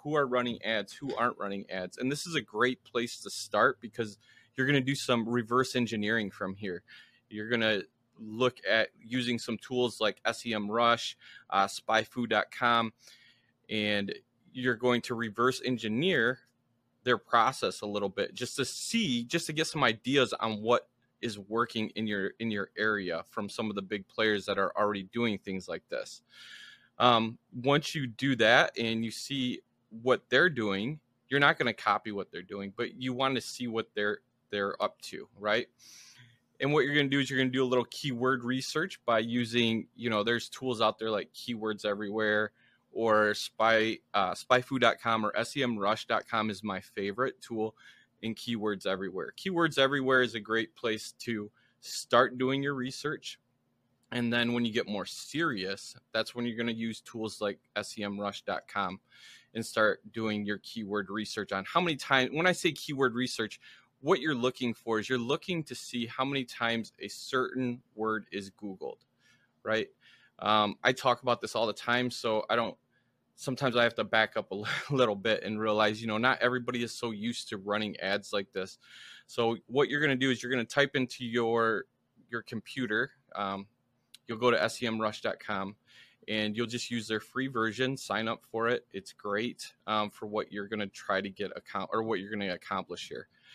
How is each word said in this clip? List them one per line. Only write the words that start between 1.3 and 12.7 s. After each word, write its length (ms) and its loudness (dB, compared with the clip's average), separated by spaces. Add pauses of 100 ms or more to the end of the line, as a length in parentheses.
running 320 -6
ads. 280 -6
And 120 -2
this 160 -4
is 100 -6
a 60 0
great 440 -2
place 340 -4
to 100 -14
start 520 2
because 360 -6 (380)
you're 120 0
gonna 120 6
do 160 0
some 320 2
reverse 480 2
engineering 560 0
from 240 -6
here. 280 -8 (460)
You're 200 -8
gonna 320 2 (400)
look 360 0 (120)
at 200 4 (100)
using 400 -2
some 180 -4
tools 440 -2
like 240 0
S 200 -2
E 80 -2
M 160 -2
Rush, 460 2 (340)
uh, 180 4
spy 360 0
foo 240 -6
dot 240 2
com, 400 2 (760)